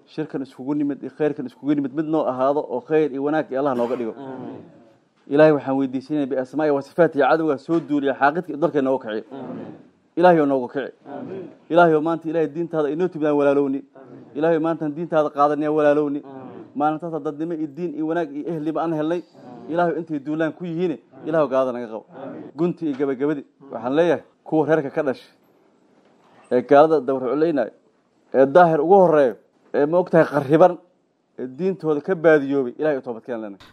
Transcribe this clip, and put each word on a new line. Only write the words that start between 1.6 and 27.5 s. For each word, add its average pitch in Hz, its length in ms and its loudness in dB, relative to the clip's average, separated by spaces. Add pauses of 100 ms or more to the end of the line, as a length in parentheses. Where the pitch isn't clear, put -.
nimid 139 180 -2
mid 156 120 -4
noo 156 200 0
ahaado 131 340 0
oo 123 220 -6
khayr 156 300 0
iyo 135 120 -6
wanaag 147 280 -2
iyo 131 80 -2
Allah 139 160 0
nooga 120 200 -2
dhigo. 113 180 -6 (1160)
Ilaahay 151 260 6
waxaan 135 240 -2
weydiisanayaa 135 540 -4
biasmaa'i 135 400 -2
wa 139 100 0
sifaatihi 143 420 2
cadowga 151 340 2
soo 165 220 -2
duuliya 139 340 -2
xaaqidka 147 380 0
iyo 143 60 -8
dalka 147 240 0
nooga 131 240 -2
kiciyo. 107 180 -6 (920)
Ilaahay 170 220 6
oo 147 60 2
nooga 135 280 -2
kici. 131 180 -6 (800)
Ilaahay 170 260 6
oo 151 60 2
maanta 160 280 -4
Ilaahay 156 180 0
diintaada 151 420 -4
inoo 165 180 -2
timidaan 151 300 -2
walaalowni. 139 420 2 (560)
Ilaahay 160 220 2
oo 151 60 -2
maanta 160 260 -4
diintaada 151 400 -2
qaadanaya 147 420 0
walaalowni. 147 500 2 (540)
Maalintaas 156 380 -2 (100)
dadnimo 156 300 -6
iyo 156 140 -6
diin 156 280 -8
iyo 156 120 -6
wanaag 165 240 -4
iyo 143 180 -10
ehliba 156 320 -6
aan 165 120 -4
helnay. 160 280 -4 (480)
Ilaahay 170 280 -2
intay 160 220 -8
duulaan 151 340 -4
ku - 120 -14
yihiin, 165 320 -4 (280)
Ilaahay 156 240 0
gaalada 131 240 0
naga 120 140 -8
qabo. 107 180 -12 (500)
Gunti 165 300 -4
iyo 139 120 -4
gabagabadii 139 480 -2 (260)
waxaan 117 240 -6
leeyahay 160 280 2 (200)
kuwa 156 240 0
reerka 151 220 0
ka 156 140 -4
dhashay 131 260 -6 (1200)
ee 123 100 4
gaalada 147 400 6
dawr 131 200 -4
culeynaya, 139 500 -2 (640)